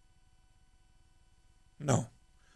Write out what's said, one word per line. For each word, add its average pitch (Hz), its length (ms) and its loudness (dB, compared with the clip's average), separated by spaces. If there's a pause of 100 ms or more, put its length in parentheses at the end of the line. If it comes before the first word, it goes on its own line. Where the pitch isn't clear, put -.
(1800)
No, 135 260 2 (500)